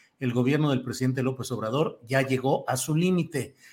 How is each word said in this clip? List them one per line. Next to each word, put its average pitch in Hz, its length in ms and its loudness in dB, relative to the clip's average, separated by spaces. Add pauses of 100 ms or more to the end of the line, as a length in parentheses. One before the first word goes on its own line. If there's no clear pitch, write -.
(180)
el 127 140 -2
gobierno 143 380 2
del 123 120 0
presidente 127 400 -2
López 127 300 -4
Obrador 113 540 -2
ya 135 160 2
llegó 131 460 0
a 127 100 0
su 151 160 -2
límite, 165 600 0 (180)